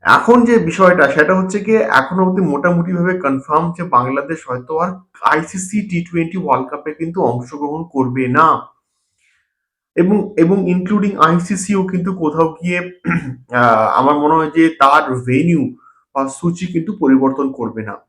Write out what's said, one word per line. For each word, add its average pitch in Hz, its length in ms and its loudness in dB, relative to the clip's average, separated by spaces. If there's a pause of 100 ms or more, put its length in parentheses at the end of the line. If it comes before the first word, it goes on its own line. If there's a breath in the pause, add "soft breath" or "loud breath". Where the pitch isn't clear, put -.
এখন 226 420 4
যে 226 140 4
বিষয়টা 170 520 4
সেটা 156 240 2
হচ্ছে 190 260 -2
গিয়ে 220 180 2
এখনো 180 440 0
অবধি 190 180 0
মোটামুটিভাবে 175 800 0
কনফার্ম 151 580 -2
যে 180 60 -8
বাংলাদেশ 143 560 -2 (100)
হয়তো 127 300 -6
আর 180 120 -2 (320)
আইসিসি 185 680 -2
টি 170 220 -4
টোয়েন্টি 170 280 -4
ওয়ার্ল্ড 131 320 -2
কাপে 151 240 -10
কিন্তু 165 280 -6
অংশগ্রহণ 143 640 -4
করবে 127 440 -4
না, 147 400 2 (1300)
এবং, 190 420 0
এবং 180 320 2
ইনক্লুডিং 196 460 -2
আইসিসিও 180 680 0
কিন্তু 185 300 -4
কোথাও 160 360 0
গিয়ে, 175 560 -6
<clears throat> 147 480 -6
আহ, 117 340 4 (120)
আমার 139 200 2
মনে 151 160 2
হয় 156 160 0
যে 160 180 4
তার 143 460 2
ভেন্যু 131 600 0 (400 soft breath)
বা 135 140 -2
সূচি 175 380 -4
কিন্তু 185 340 -6
পরিবর্তন 135 520 2
করবে 110 300 -8
না। 104 140 -10 (120)